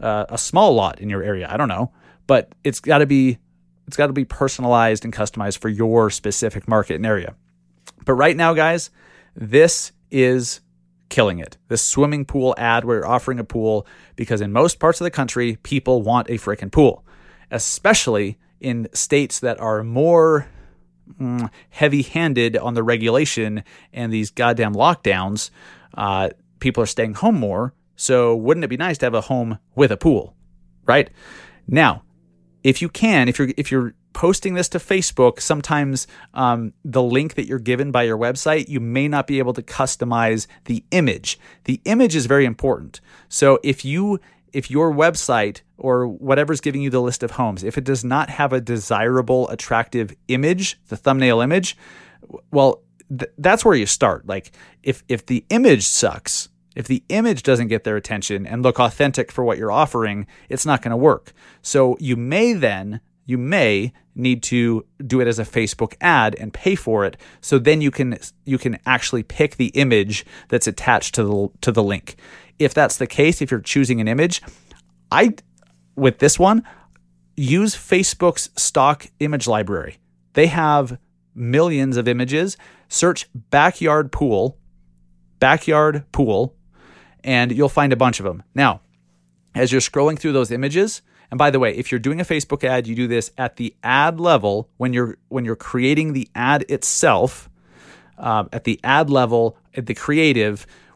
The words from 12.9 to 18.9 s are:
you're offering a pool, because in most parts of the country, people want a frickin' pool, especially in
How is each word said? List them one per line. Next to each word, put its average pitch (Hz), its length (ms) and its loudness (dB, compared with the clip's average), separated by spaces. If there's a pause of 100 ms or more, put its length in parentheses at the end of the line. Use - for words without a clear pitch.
you're - 80 -6
offering 123 320 -2
a 113 60 -8
pool, 110 420 -2 (300)
because 113 240 -4
in 101 120 -4
most 147 260 2
parts 165 220 2
of 175 40 -4
the 175 60 -4
country, 120 520 -4
people 127 400 0
want 117 260 0
a - 60 -4
frickin' - 380 -8
pool, 139 320 4 (460)
especially 113 880 0 (220)
in 117 320 -6